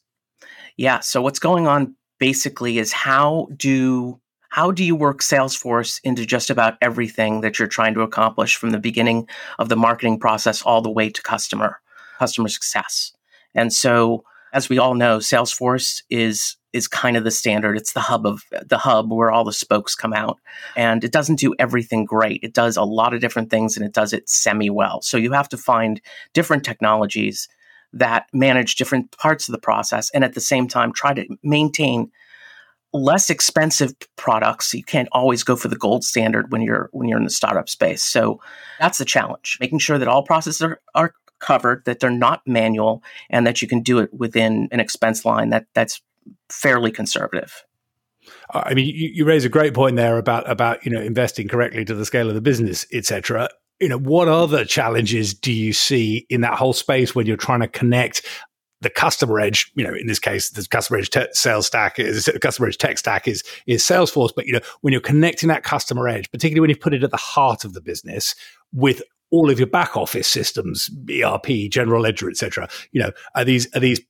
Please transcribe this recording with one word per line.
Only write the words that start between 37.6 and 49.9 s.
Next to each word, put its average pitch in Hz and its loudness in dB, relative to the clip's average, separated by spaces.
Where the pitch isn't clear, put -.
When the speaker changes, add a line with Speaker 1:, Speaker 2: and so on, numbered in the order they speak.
Speaker 1:
space. - -2
So 113 0
that's 170 0
the 131 -4
challenge, - -2
making 127 0
sure 147 0
that 127 0
all 135 4
processes 160 0
are, 165 -4
are 165 2
covered, 127 2
that 120 -4
they're 127 2
not 123 2
manual, 113 2
and 120 2
that 120 -2
you 113 -4
can 120 2
do 120 2
it - 0
within 113 0
an 120 0
expense 113 0
line 110 2
that, 113 -2
that's - -2
fairly 123 2
conservative. - -6
Speaker 2:
Uh, - -2
I 131 -2
mean, 131 -6
you, 160 -6
you 151 0
raise 151 2
a 127 0
great 151 2
point 131 2